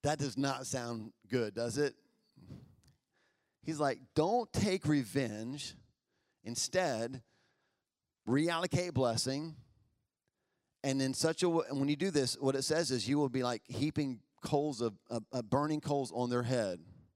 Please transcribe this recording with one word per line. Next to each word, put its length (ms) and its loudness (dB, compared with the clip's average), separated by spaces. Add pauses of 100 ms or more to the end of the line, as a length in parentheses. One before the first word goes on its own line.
That 160 0
does 180 -2
not 300 0
sound 480 -6 (140)
good, 260 0
does 240 -2
it? 180 0 (1700)
He's 180 -4
like, 220 0 (120)
"Don't 380 2
take 320 2
revenge. 920 0 (680)
Instead, 800 -2 (1040)
reallocate 640 2
blessing." 640 0 (1300)
And 180 0
in 140 2
such 280 0
a 60 4
way, 220 2
and 80 -2
when 100 2
you 80 2
do 140 0
this, 260 2
what 180 2
it 100 0
says 260 2
is 180 0
you 80 2
will 140 2
be 120 0
like 240 -2
heaping 540 -2 (220)
coals 400 0
of, 160 -2 (100)
uh, 120 -4 (120)
uh, 80 -2
burning 400 0
coals 320 -2
on 160 -2
their 140 0
head. 420 -2 (320)